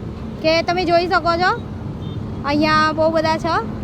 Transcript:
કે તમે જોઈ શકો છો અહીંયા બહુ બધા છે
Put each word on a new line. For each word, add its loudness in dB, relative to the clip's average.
કે 4
તમે 0
જોઈ 4
શકો 2
છો 2
અહીંયા 2
બહુ 2
બધા 2
છે -2